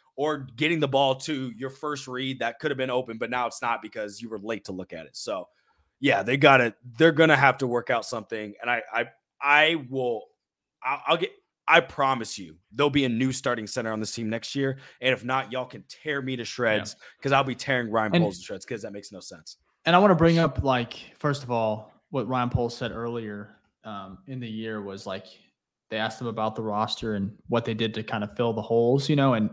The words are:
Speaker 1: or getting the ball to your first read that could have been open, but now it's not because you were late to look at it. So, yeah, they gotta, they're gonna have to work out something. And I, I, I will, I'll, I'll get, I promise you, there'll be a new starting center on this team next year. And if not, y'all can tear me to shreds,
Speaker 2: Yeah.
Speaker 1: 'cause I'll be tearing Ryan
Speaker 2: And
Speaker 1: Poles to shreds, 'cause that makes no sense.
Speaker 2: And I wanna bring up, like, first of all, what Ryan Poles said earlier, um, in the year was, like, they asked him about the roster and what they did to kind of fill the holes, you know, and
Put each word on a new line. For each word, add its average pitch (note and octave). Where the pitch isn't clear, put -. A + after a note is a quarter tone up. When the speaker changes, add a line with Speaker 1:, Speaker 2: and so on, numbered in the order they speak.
Speaker 1:
or D3
getting D3+
the D3
ball C3+
to C3+
your C3
first C#3+
read C3
that A#2
could D#3
have C#3
been C3
open, B2
but A#2
now B2
it's -
not A#2
because G#2+
you A2+
were G#2+
late G#2
to G2+
look F#2
at D#2+
it. -
So, G2
yeah, A#2
they B2
gotta, C3+
they're D#3+
gonna D#3
have C3
to C3+
work A#2+
out A#2
something. G#2+
And A#2+
I, A#2+
I, A#2
I D3
will, B2
I'll, C3+
I'll E3
get, E3
I D#3+
promise C3+
you, E2+
there'll C#3+
be C3+
a B2+
new B2
starting A#2+
center A2+
on G#2+
this G#2+
team A2+
next A2+
year. C3+
And B2+
if G#2+
not, B2
y'all B2+
can A2
tear C#3+
me C3
to A#2+
shreds, G#2+
Speaker 2:
Yeah. -
Speaker 1:
'cause C3+
I'll C#3
be B2+
tearing B2
Ryan A2
Speaker 2:
And F3
Speaker 1:
Poles F#2+
to -
shreds, G2
'cause A2+
that A2
makes G2+
no F2+
sense. -
Speaker 2:
And E3+
I F3+
wanna G3
bring E3
up, D#3+
like, B2+
first C#3
of B2
all, A2
what B2+
Ryan B2
Poles A#2+
said A#2
earlier, A2+
um, G2
in C3
the A#2
year A2
was, G2
like, G2
they A2
asked A2
him B2
about A2
the A#2
roster G#2+
and G2
what A#2
they A2+
did A2
to A2
kind A2
of G2+
fill A#2
the G#2+
holes, A#2+
you D#3
know, C#3
and G#2+